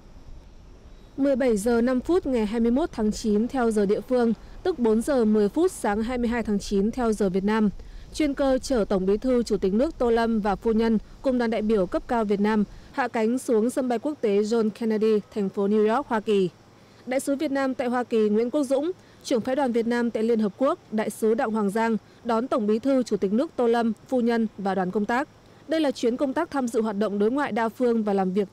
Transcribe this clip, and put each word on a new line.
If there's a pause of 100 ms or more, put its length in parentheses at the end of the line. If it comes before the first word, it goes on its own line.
(1160)
Mười
bảy
giờ
năm
phút
ngày
hai
mươi
mốt
tháng
chín
theo
giờ
địa
phương, (300)
tức
bốn
giờ
mười
phút
sáng
hai
mươi
hai
tháng
chín
theo
giờ
Việt
Nam, (440)
chuyên
cơ
chở
Tổng
Bí
thư
Chủ
tịch
nước
Tô
Lâm
và
phu
nhân (240)
cùng
đoàn
đại
biểu
cấp
cao
Việt
Nam (280)
hạ
cánh
xuống
sân
bay
quốc
tế
John
Kennedy, (140)
thành
phố
New
York,
Hoa
Kỳ. (560)
Đại
sứ
Việt
Nam
tại
Hoa
Kỳ
Nguyễn
Quốc
Dũng, (340)
trưởng
phái
đoàn
Việt
Nam
tại
Liên
Hợp
Quốc, (120)
Đại
sứ
Đặng
Hoàng
Giang (280)
đón
Tổng
Bí
thư
Chủ
tịch
nước
Tô
Lâm, (160)
phu
nhân (120)
và
đoàn
công
tác. (400)
Đây
là
chuyến
công
tác
tham
dự
hoạt
động
đối
ngoại
đa
phương
và
làm
việc